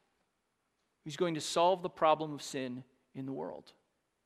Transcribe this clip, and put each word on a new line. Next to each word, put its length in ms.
who's 140
going 160
to 80
solve 400
the 80
problem 420
of 120
sin 400
in 100
the 80
world. 400